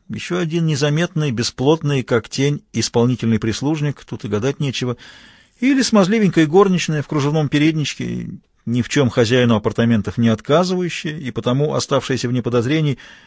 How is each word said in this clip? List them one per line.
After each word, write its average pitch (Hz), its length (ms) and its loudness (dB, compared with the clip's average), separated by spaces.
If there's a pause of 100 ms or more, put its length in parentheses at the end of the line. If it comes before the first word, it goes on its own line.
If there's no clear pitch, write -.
«ещё 143 300 -8
один 170 280 -2
незаметный, 151 640 0
бесплотный, 135 720 0
как 117 260 -2
тень, 143 420 -2
исполнительный 117 680 0
прислужник, 139 680 -4
тут - 180 -12
и 104 60 -8
гадать 110 320 -2
нечего. 123 340 -4 (640)
Или 269 220 2
смазливенькая 196 680 4
горничная 170 540 2
в - 80 -12
кружевном 147 400 0
передничке, 143 800 -2 (360)
ни 120 160 0
в - 60 -6
чём 127 220 2
хозяину 120 460 4
апартаментов 110 600 0
не 117 120 2
отказывающая 165 880 0
и 127 140 -8
потому 135 420 -2
оставшаяся 131 560 -2
вне 123 120 -2
подозрений. 127 560 0 (300)